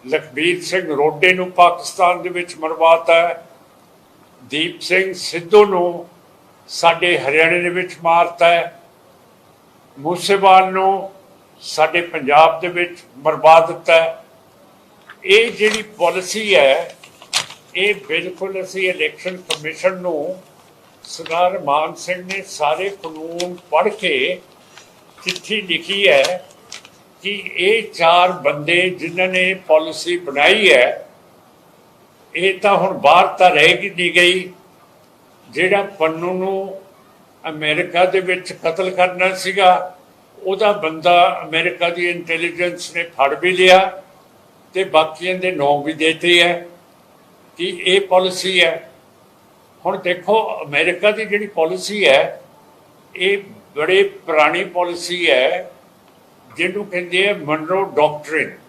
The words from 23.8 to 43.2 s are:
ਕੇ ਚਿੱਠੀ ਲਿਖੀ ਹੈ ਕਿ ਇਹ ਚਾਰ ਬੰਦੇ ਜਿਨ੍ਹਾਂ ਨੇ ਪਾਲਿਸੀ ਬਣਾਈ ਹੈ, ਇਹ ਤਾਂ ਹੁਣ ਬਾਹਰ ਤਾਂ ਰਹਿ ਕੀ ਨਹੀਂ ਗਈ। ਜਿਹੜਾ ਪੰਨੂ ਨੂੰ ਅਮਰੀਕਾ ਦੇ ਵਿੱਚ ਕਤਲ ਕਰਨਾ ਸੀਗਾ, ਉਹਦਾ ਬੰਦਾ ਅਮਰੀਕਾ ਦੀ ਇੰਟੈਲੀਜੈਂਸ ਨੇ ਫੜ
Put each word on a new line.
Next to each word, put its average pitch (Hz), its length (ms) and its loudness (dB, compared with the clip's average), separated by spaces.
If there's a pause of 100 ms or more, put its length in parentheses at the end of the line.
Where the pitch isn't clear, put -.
ਕੇ 175 520 -4 (840)
ਚਿੱਠੀ 185 360 -8
ਲਿਖੀ 185 480 -2
ਹੈ 156 400 0 (720)
ਕਿ 196 340 -10
ਇਹ 208 260 0
ਚਾਰ 175 500 2
ਬੰਦੇ 160 580 -2
ਜਿਨ੍ਹਾਂ 180 380 -6
ਨੇ 185 260 -2
ਪਾਲਿਸੀ 160 640 -2
ਬਣਾਈ 175 560 2
ਹੈ, - 360 2 (1300)
ਇਹ 185 240 0
ਤਾਂ 202 180 2
ਹੁਣ 185 220 -2
ਬਾਹਰ 175 280 6
ਤਾਂ 180 240 4
ਰਹਿ 165 260 4
ਕੀ 185 140 -6
ਨਹੀਂ 175 220 -2
ਗਈ। 180 400 2 (960)
ਜਿਹੜਾ 185 320 0
ਪੰਨੂ 165 500 -4
ਨੂੰ 190 500 -6 (680)
ਅਮਰੀਕਾ 156 560 0
ਦੇ 185 160 0
ਵਿੱਚ 180 320 -6
ਕਤਲ 180 380 -4
ਕਰਨਾ 185 440 0
ਸੀਗਾ, 185 580 2 (500)
ਉਹਦਾ 208 300 0
ਬੰਦਾ 175 720 2
ਅਮਰੀਕਾ 170 440 -2
ਦੀ 175 220 -2
ਇੰਟੈਲੀਜੈਂਸ 170 840 -6
ਨੇ 170 60 -6
ਫੜ 143 320 -2